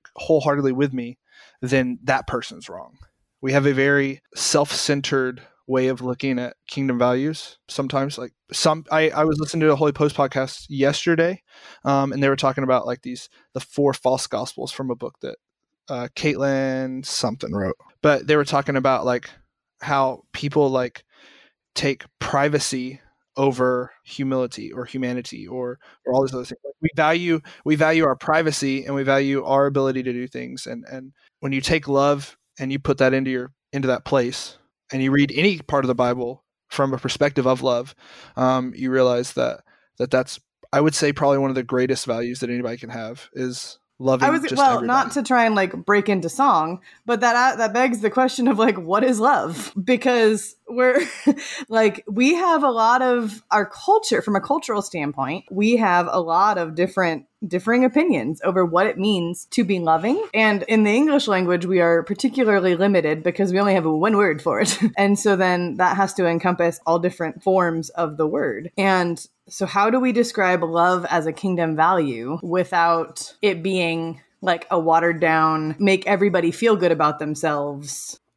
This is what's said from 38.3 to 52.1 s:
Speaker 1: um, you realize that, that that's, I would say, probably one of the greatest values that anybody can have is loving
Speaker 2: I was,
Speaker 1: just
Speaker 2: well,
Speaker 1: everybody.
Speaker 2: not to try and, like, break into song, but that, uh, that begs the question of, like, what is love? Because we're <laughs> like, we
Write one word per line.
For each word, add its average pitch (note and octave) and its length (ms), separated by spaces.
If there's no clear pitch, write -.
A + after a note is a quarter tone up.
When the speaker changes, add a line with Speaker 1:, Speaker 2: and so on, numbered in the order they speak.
Speaker 1:
um, B2+ 380
you B2+ 140
realize B2+ 440
that, B2 280
that - 140
that's, - 280
I C#3+ 80
would D3+ 160
say, D3 160
probably C#3+ 260
one C#3 120
of C3 60
the B2+ 80
greatest B2+ 420
values A#2+ 340
that B2 100
anybody A#2+ 280
can A#2 120
have A2+ 440
is B2+ 460
loving C3 280
Speaker 2:
I C#4+ 40
was, D#4+ 100
Speaker 1:
just C#4 160
Speaker 2:
well, C4 180
Speaker 1:
everybody. A3+ 120
Speaker 2:
not B3+ 260
to C#4 100
try A#3+ 220
and, A3 100
like, F#3+ 180
break G3 360
into F3 200
song, F3+ 520
but A#3 160
that, A#3+ 140
uh, B3 220
that A3 160
begs A#3+ 280
the G#3+ 80
question B3+ 380
of, A3 120
like, A3 180
what F#3 260
is B3+ 160
love? G#3+ 520
Because A#3 760
we're B3+ 340
<laughs> - 440
like, A3 380
we B3 280